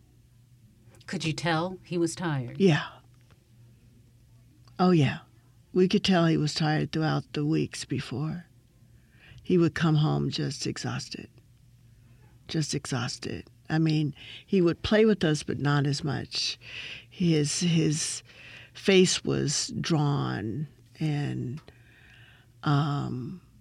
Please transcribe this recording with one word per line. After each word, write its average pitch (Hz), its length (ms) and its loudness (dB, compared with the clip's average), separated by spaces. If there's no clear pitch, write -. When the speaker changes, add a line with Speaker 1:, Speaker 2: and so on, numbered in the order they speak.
Speaker 1:
Could 160 180 -6
you 156 100 -2
tell 170 480 -2
he 175 160 -6
was 170 160 0
tired? 139 440 -4
Speaker 2:
Yeah. 170 260 4
Oh, 180 140 6
yeah. 135 260 4
We 185 160 4
could 202 160 2
tell 175 220 4
he 160 100 4
was 151 180 0
tired 151 380 0
throughout 147 400 -2
the 147 120 -4
weeks 151 400 -2
before. 147 640 -6
He 180 160 2
would 165 160 4
come 156 220 2
home 143 340 2
just 139 360 -6
exhausted. 127 600 -8
Just 156 260 -4
exhausted. - 720 -6
I 160 100 0
mean, 156 360 0
he 196 160 0
would 170 220 2
play 214 220 4
with 214 200 4
us, 156 180 2
but - 160 -6
not 143 280 2
as 143 160 -2
much. - 560 -6
His, 156 520 0
his 165 600 0
face - 520 4
was 139 560 -2
drawn 135 880 -2
and, 139 640 -4
um, 143 800 -2